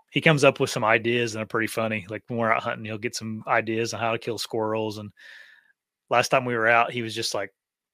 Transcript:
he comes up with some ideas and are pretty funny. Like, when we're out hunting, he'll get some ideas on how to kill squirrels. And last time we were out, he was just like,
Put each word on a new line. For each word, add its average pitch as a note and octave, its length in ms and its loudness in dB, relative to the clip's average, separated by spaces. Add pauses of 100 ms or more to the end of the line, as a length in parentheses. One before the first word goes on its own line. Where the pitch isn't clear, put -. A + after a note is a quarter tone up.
(120)
he C#3 100 -2
comes D3+ 220 6
up C3+ 160 6
with C3+ 120 0
some B2 120 -2
ideas A#2 520 2
and A2 80 -6
are G#2 40 -8
pretty A2 200 -2
funny. A2 420 -4
Like, G#2+ 180 -10
when A#2+ 120 -4
we're A2+ 120 2
out B2 120 2
hunting, A#2 220 -6
he'll A2 120 -8
get A2+ 180 -8
some A2 320 -8
ideas A2+ 460 0
on G#2 60 -8
how A2+ 120 -2
to A#2 60 -4
kill A2+ 220 -6
squirrels. A2 580 -4
And G#2 140 -12 (960)
last B2 200 2
time C3 160 2
we B2 100 -2
were A2 120 2
out, A#2 240 6
he A#2+ 120 -6
was A2 100 -8
just A2+ 220 -6
like, G2+ 180 -6 (400)